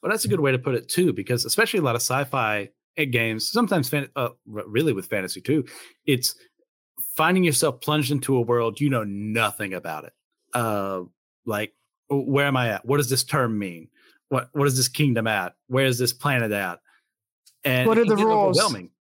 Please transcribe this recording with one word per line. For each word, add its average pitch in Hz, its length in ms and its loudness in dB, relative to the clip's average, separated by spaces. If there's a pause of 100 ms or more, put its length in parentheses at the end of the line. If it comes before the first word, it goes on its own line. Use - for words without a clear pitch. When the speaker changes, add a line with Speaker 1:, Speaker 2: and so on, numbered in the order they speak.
Speaker 1:
Well, 233 60 -2
that's 214 140 -2
a - 40 -2
good 202 100 2
way 139 140 2
to 127 60 2
put 127 180 -2
it, - 120 -6
too, 175 240 2
because 104 320 -2
especially 214 360 0
a - 20 0
lot 120 140 2
of 113 60 -2
sci-fi 117 680 -2 (420)
games, 113 400 0
sometimes 185 380 0
fan-, 139 260 -2
uh, 123 140 -2 (260)
r-, 104 140 -10
really 131 240 0
with 95 140 -4
fantasy, 92 340 -4
too, 139 240 0 (420)
it's 123 300 0 (800)
finding 180 280 4
yourself 147 380 2
plunged 151 320 0
into 135 240 0
a 123 40 4
world 117 400 0
you 143 80 2
know 123 160 0
nothing 104 680 -2
about 82 300 -8
it. 82 80 -18 (420)
Uh, 101 480 -2 (420)
like, 107 300 -4 (340)
w-, 139 220 -2
where 143 160 2
am 139 100 2
I 123 120 2
at? 104 180 -4
What 139 120 2
does 123 120 0
this 127 140 0
term 120 340 0
mean? 85 300 -8 (400)
What, - 240 -4
what 143 160 2
is 127 80 0
this 123 120 0
kingdom 117 380 0
at? 98 280 -2 (120)
Where 135 200 2
is 123 120 0
this 120 140 0
planet 120 400 0
at? 92 280 -4 (840)
And 127 240 2
Speaker 2:
What 220 100 4
Speaker 1:
it 233 40 4
Speaker 2:
are - 20 6
Speaker 1:
can 208 60 2
Speaker 2:
the 214 60 4
Speaker 1:
get 208 100 4
Speaker 2:
rules? 208 320 4
Speaker 1:
overwhelming. 110 320 0 (100)